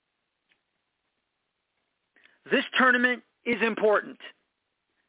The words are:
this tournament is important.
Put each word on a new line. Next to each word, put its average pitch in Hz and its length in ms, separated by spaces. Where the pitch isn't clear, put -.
this 262 140
tournament 247 440
is 233 160
important. 208 560